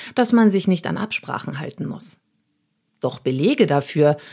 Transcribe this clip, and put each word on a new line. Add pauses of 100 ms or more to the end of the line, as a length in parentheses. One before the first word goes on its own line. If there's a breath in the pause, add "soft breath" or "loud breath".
(140 loud breath)
dass
man
sich
nicht
an
Absprachen
halten
muss. (840)
Doch
Belege
dafür, (160 loud breath)